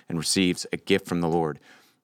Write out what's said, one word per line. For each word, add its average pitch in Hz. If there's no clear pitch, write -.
and 85
receives 90
a 87
gift -
from 87
the 85
Lord." 80